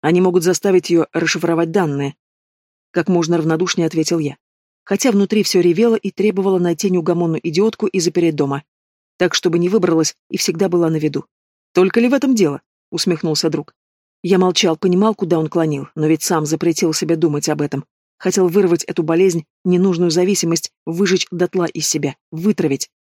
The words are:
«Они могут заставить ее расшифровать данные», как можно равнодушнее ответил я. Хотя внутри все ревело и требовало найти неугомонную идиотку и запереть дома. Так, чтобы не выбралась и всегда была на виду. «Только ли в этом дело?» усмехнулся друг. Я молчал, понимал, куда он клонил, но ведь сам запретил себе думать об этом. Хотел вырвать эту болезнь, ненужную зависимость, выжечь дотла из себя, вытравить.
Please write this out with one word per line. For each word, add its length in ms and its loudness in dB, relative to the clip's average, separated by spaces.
«Они 180 2
могут 240 2
заставить 460 2
ее 240 2
расшифровать 580 -2
данные», 440 -2
как 160 -2
можно 300 0
равнодушнее 500 -2
ответил 320 -4
я. 180 -6
Хотя 280 -2
внутри 320 0
все 180 0
ревело 340 2
и 160 -6
требовало 480 0
найти 300 -2
неугомонную 580 -2
идиотку 400 0
и 120 -2
запереть 360 0
дома. 280 -4
Так, 180 0
чтобы 240 0
не 100 0
выбралась 460 2
и 80 -6
всегда 300 -2
была 220 2
на 80 0
виду. 280 -2
«Только 280 4
ли 80 4
в 40 4
этом 220 2
дело?» 260 2
усмехнулся 580 -2
друг. 240 -4
Я 160 2
молчал, 400 2
понимал, 380 2
куда 240 0
он 80 -2
клонил, 480 -2
но 100 -2
ведь 160 2
сам 240 -2
запретил 480 0
себе 220 -2
думать 340 -2
об 120 -2
этом. 240 -4
Хотел 280 0
вырвать 360 2
эту 180 -4
болезнь, 440 2
ненужную 460 2
зависимость, 600 0
выжечь 460 0
дотла 340 -2
из 220 -6
себя, 280 -4
вытравить. 600 -2